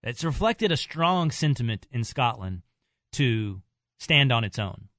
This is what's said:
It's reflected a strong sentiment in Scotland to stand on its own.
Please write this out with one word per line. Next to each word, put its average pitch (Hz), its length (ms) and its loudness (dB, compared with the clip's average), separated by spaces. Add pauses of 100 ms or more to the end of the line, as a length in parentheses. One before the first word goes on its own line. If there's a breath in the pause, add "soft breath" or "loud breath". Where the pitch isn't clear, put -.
It's 123 220 -8
reflected 202 480 0
a 147 40 2
strong 165 540 0
sentiment 120 600 0
in 117 100 -2
Scotland 95 600 -2 (500)
to 110 500 0 (380)
stand 143 320 4
on 113 100 2
its 104 160 -6
own. 98 300 -8 (100)